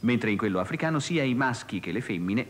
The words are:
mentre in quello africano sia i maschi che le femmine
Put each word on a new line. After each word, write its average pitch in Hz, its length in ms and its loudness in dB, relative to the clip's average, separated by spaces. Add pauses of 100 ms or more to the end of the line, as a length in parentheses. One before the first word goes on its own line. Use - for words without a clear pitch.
mentre 117 280 2
in 104 80 2
quello 98 220 2
africano 156 400 0
sia 156 240 0
i 131 100 2
maschi 120 460 0
che 85 120 -8
le 104 100 0
femmine 95 480 0